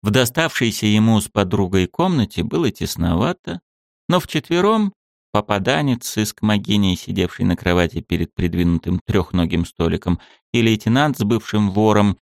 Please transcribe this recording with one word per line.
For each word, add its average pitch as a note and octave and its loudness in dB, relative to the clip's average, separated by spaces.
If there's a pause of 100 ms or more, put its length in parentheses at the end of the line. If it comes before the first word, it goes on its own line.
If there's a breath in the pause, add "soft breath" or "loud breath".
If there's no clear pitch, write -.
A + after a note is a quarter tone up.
В G#2+ 0
доставшейся B2+ 0
ему G#2+ 4
с - -6
подругой F#2+ 0
комнате D#3+ -2
было D#3+ -2
тесновато, G2 -4 (480)
но F3 0
вчетвером G3 -2 (380)
попаданец A#2+ -2
с - -6
искмогиней, G#2 0
сидевшей F#2+ -4
на F#2 0
кровати F2 0
перед D#2+ -4
придвинутым F2 -2
трёхногим E2+ 0
столиком, E2+ -2 (340 soft breath)
и A#2 2
лейтенант A#2 2
с - -2
бывшим G#2+ 0
вором G#2 2